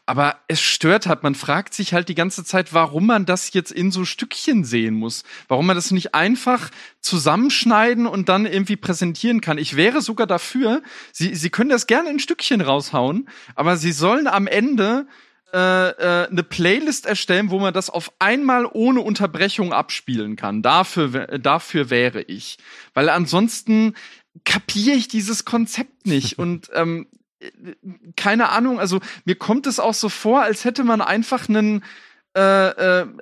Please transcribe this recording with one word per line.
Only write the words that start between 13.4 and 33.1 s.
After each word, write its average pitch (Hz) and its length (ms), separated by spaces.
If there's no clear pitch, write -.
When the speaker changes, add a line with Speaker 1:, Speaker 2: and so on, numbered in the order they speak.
Speaker 1:
aber 170 200
sie 165 160
sollen 202 360
am 196 200
Ende, 233 600
äh, 185 360
äh, 175 400
eine 175 140
Playlist 233 640
erstellen, 196 440
wo 190 100
man 190 140
das 185 160
auf - 300
einmal 247 520
ohne 247 300
Unterbrechung 190 720
abspielen 107 640
kann. 104 240
Dafür 151 500
wä-, 131 280
dafür 143 500
wäre 120 320
ich. - 360
Weil 147 160
ansonsten 214 840
kapiere 208 500
ich 233 140
dieses 220 340
Konzept - 640
nicht. 139 320
Speaker 2:
<laughs> - 0
Speaker 1:
Und, 175 340
ähm, 165 340
keine 214 320
Ahnung, 240 320
also 185 220
mir 185 100
kommt 269 320
es 247 140
auch 220 120
so 220 140
vor, 226 340
als 214 220
hätte 240 220
man 226 160
einfach 226 480
einen, 214 340
äh, 190 680
äh, 170 60